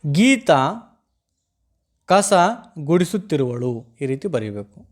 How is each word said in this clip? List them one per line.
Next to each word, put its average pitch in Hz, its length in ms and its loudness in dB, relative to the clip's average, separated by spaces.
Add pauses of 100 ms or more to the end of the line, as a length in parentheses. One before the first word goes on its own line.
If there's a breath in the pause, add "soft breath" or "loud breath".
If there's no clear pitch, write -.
(120)
ಗೀತಾ 208 480 4 (1500)
ಕಸ 196 260 2 (460)
ಗುಡಿಸುತ್ತಿರುವಳು, 139 1040 -2 (160)
ಈ 139 60 -6
ರೀತಿ 135 220 -6
ಬರೀಬೇಕು. 107 640 -8